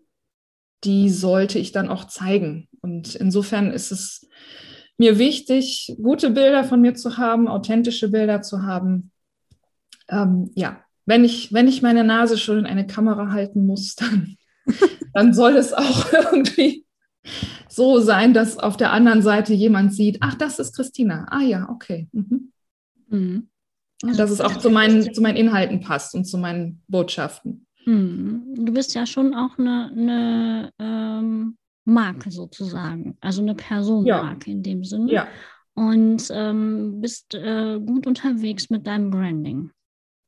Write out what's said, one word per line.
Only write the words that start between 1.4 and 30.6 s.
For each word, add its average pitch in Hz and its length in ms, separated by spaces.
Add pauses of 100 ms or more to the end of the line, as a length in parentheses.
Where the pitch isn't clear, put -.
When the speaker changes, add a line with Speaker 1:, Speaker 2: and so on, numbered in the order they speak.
Speaker 1:
ich - 120
dann 190 180
auch - 160
zeigen. 180 600 (140)
Und 170 340
insofern 202 560
ist - 200
es - 360 (720)
mir 220 200
wichtig, 262 840
gute 277 280
Bilder 269 340
von 247 180
mir 240 120
zu 233 240
haben, 233 300
authentische 220 600
Bilder 214 320
zu 196 220
haben. 185 480 (960)
Ähm, 185 460
ja, - 280 (220)
wenn 233 180
ich, 233 300
wenn 240 140
ich 262 140
meine 233 220
Nase 226 340
schon 214 220
in 214 60
eine 196 200
Kamera 214 460
halten 202 340
muss, 196 300
<laughs> - 20
dann, 208 400 (760)
dann 208 200
soll 240 220
es - 180
auch - 400
<laughs> - 0
irgendwie 285 720 (840)
so 254 300
sein, 214 340
dass 220 260
auf 208 180
der 226 140
anderen 226 300
Seite 208 320
jemand 202 420
sieht, 208 240
"Ach, 269 160
das 302 240
ist - 160
Christina. 226 540
Ah 285 120
ja, 196 280
okay." 170 420
Mhm. 233 400 (560)
Speaker 2:
Mhm. 196 420 (540)
Also 226 140
Speaker 1:
Dass 208 140
es 202 100
auch - 160
zu 240 120
meinen, 220 440
zu 220 80
meinen 220 160
Inhalten 196 420
passt - 340
und 185 120
zu 185 120
meinen 170 500
Botschaften. - 800 (200)
Speaker 2:
Hm. 208 720
Du 226 160
bist 262 220
ja 240 100
schon 269 280
auch 254 240
eine, 247 380
eine, 233 800